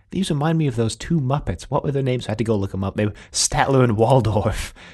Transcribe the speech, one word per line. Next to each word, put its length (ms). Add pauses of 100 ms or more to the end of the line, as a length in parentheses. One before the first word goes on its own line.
(100)
"These 200
remind 260
me 120
of 80
those 180
two 240
Muppets. 460
What 180
were 80
their 140
names?" 240
I 40
had 60
to 60
go 120
look 160
'em 120
up. 100
They 120
were 80 (180)
Statler 500
and 140
Waldorf, 760 (220)